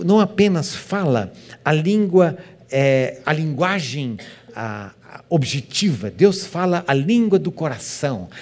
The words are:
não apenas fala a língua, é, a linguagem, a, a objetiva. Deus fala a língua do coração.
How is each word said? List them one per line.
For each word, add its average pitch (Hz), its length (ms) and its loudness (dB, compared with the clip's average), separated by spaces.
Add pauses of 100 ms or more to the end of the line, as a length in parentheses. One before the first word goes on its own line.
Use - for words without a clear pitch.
não 202 160 6
apenas 190 540 2
fala 135 580 -2 (320)
a 147 80 2
língua, 180 640 2 (340)
é, 135 560 2
a 151 60 2
linguagem, 147 840 -2 (360)
a, 104 380 -8 (120)
a - 240 -20
objetiva. 147 800 -2
Deus 190 360 2
fala 175 400 -2
a 139 80 2
língua 196 440 2
do 160 120 -4
coração. 131 800 -6 (140)